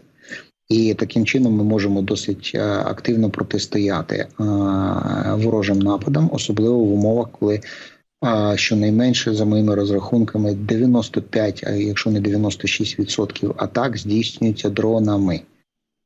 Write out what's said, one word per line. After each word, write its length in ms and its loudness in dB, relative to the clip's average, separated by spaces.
І 260 4
таким 320 0
чином 260 2
ми 120 2
можемо 380 2
досить, 520 -4
а, 320 -2
активно 440 0
протистояти, 960 -2
а, 960 0
ворожим 440 2
нападам, 540 2
особливо 460 0
в 140 4
умовах, 400 2
коли, 280 0
а, 360 2
щонайменше, 800 2
за 100 0
моїми 300 2
розрахунками, 800 0
дев'яносто 680 0
п'ять, 440 -2
а 40 -4
якщо 400 -2
не 100 2
дев'яносто 480 0
шість 300 -4
відсотків 580 -2
атак 420 -2
здійснюються 720 -2
дронами. 680 0